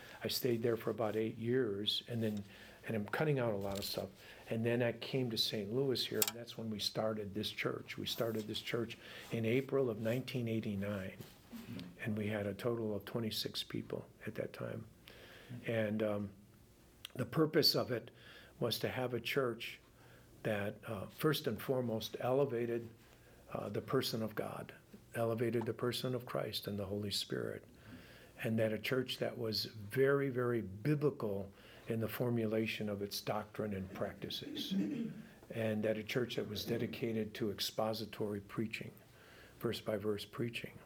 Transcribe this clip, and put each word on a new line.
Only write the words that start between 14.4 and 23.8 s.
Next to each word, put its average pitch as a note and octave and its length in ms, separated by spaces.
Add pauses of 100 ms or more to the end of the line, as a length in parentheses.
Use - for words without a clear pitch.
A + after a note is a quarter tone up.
time. - 300 (840)
And, A2 380
um, G#2 260 (840)
the B2 100
purpose D#3 500
of A2+ 160
it A2+ 200 (480)
was A#2 200
to A2+ 80
have B2 260
a A2+ 60
church A#2+ 600 (640)
that, G#2 320 (120)
uh, G2+ 180 (120)
first D3+ 300
and G#2+ 120
foremost A#2+ 600
elevated, A#2+ 680 (640)
uh, G#2 160
the A2 120